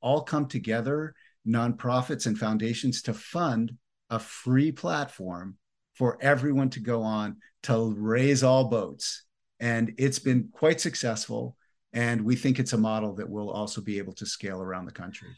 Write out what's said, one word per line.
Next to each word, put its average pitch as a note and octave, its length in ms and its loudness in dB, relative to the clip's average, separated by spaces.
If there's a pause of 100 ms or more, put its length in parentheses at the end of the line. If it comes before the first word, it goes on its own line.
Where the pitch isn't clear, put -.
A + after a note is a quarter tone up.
all C#3 200 2
come D3 260 -2
together, B2+ 680 -2 (320)
nonprofits A#2+ 800 0
and G#2+ 120 0
foundations, A2+ 640 -2
to A#2 120 -2
fund E3+ 640 -2 (340)
a A2+ 100 -4
free C3+ 520 2
platform G2 840 -6 (380)
for B2 280 0
everyone C#3 480 4
to B2+ 100 -10
go A#2 220 -2
on G#2+ 360 -2 (260)
to A2+ 320 2
raise B2+ 480 4
all C3 220 8
boats. G2+ 580 -4 (380)
And A#2 360 0
it's C3+ 220 2
been B2+ 340 2
quite D#3+ 260 2
successful. B2 760 -4 (340)
And A#2+ 300 0
we A#2 140 2
think B2+ 240 2
it's C3 140 -2
a A#2 40 2
model A2 380 2
that F#2+ 140 -8
we'll G#2 200 -6
also G#2 320 -6
be G2+ 160 -4
able F#2+ 160 -8
to G#2 120 -10
scale F#2+ 360 -8
around F#2 240 -6
the - 60 -12
country. - 460 -14